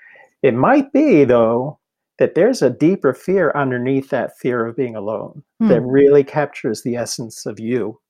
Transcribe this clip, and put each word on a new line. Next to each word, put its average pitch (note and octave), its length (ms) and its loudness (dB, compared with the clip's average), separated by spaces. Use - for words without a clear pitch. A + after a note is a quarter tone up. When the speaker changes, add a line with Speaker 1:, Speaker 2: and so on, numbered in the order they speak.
Speaker 1:
It B2 120 2
might A#3+ 380 2
be, B3 320 4
though, A#2+ 540 0
that B2 160 0
there's A3+ 280 2
a B2 80 2
deeper D3 440 0
fear F3+ 400 -2
underneath C3+ 560 -2
that A2+ 280 -4
fear B2 280 -4
of A#2 100 -10
being A#2+ 200 -6
alone G#2 460 -10
Speaker 2:
Hmm. A3+ 80 0
Speaker 1:
that A#2+ 140 2
really C#3 420 4
captures C#3+ 580 -6
the A#2+ 140 -6
essence A#2 500 -10
of A2 140 -12
you. A2+ 500 -6